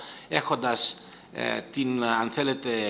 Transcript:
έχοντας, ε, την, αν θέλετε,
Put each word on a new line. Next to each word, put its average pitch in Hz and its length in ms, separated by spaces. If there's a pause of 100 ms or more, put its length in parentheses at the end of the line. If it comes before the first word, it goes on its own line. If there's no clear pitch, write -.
(300)
έχοντας, 127 680 (380)
ε, 120 80 (300)
την, 127 320
αν 117 260
θέλετε, 135 400 (200)